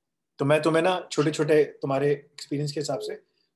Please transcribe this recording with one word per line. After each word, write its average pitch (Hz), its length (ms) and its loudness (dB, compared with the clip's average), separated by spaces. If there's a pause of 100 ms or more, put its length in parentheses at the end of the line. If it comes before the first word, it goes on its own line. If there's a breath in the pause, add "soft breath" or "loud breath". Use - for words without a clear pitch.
(380)
तो 139 60 0
मैं 151 160 4
तुम्हें 160 220 2
ना 180 280 0
छोटे-छोटे, 151 520 2
तुम्हारे 143 480 -2
experience 143 600 -6
के 156 80 -6
हिसाब 143 200 -6
से - 240 -10 (320)